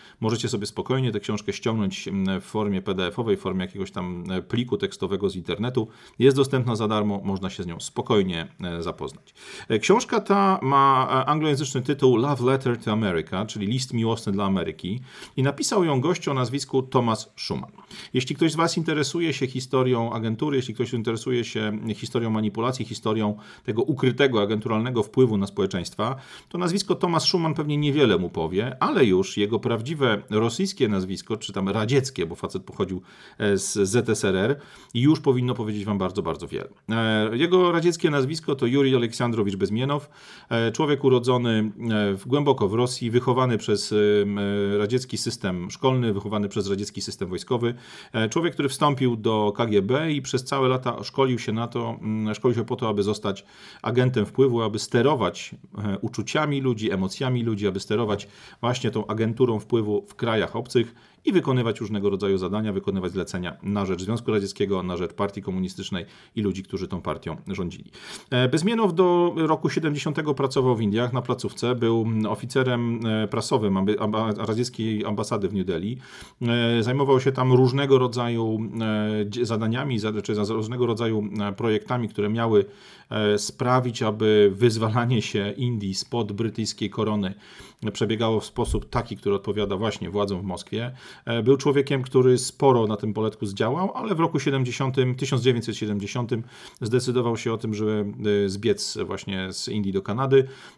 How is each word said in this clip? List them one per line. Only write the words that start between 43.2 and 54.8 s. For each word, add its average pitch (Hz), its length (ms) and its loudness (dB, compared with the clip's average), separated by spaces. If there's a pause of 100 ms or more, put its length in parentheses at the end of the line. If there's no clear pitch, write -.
przez, 104 340 -2
e, 107 40 2 (260)
m, 101 160 -2 (400)
radziecki 120 400 -2
system 92 520 -4
szkolny, 127 420 0
wychowany 101 360 -2
przez 98 220 -4
radziecki 98 300 -4
system 95 280 -8
wojskowy. 117 460 -2 (380)
E, 110 160 0
człowiek, 170 240 0
który 143 160 -2
wstąpił 131 480 2
do 107 400 2
K 117 100 0
G 104 160 4
B 143 300 0
i 143 100 -2
przez 131 220 -4
całe 135 240 0
lata 131 360 -2
szkolił 131 340 0
się 117 140 -4
na 113 140 -2
to, 117 360 -6
mm, 107 320 -2
szkolił 123 200 2
się 110 100 0
po 131 120 -4
to, 117 120 -2
aby 104 140 0
zostać 101 420 -2 (380)
agentem 123 440 2
wpływu, 120 360 2
aby 110 160 -2
sterować, 117 760 0 (240)